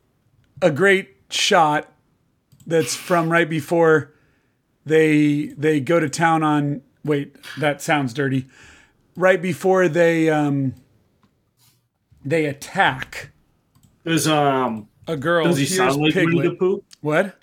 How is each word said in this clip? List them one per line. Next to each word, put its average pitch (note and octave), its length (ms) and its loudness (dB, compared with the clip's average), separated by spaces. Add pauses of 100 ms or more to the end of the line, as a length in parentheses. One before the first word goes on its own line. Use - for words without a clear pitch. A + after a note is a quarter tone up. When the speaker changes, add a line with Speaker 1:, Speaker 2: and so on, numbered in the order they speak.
(600)
Speaker 1:
a F3 100 2
great F#3+ 380 2 (200)
shot D3+ 640 0 (760)
that's D#3+ 300 -2
from E3+ 340 -2
right E3+ 200 2
before D#3+ 640 0 (720)
they, D3+ 640 2 (100)
they D3+ 220 -2
go E3 200 0
to D#3 100 -2
town E3 340 0
on, D3 380 -2 (220)
wait, C#3+ 320 -4 (240)
that C#3+ 220 -2
sounds C#3+ 320 -2
dirty. C3+ 340 -4 (680)
Right F#3 260 2
before F#3 460 2
they, E3 420 2
um, C#3+ 440 -2 (1500)
they D3+ 220 -2
attack C#3 840 -4 (720)
Speaker 2:
There's, E3 240 -2
um, C3 600 0 (200)
Speaker 1:
a E3 100 -4
girl. D#3+ 280 0
Speaker 2:
does E3+ 120 2
he C#3 80 0
Speaker 1:
Here's - 120 -4
Speaker 2:
sound C#3 240 0
like D#3 140 0
Winnie E3+ 160 2 (100)
the F3 100 0
Speaker 1:
Piglet. - 80 -12
Speaker 2:
Pooh? F#3+ 240 -2 (180)
Speaker 1:
What? D#3+ 420 -2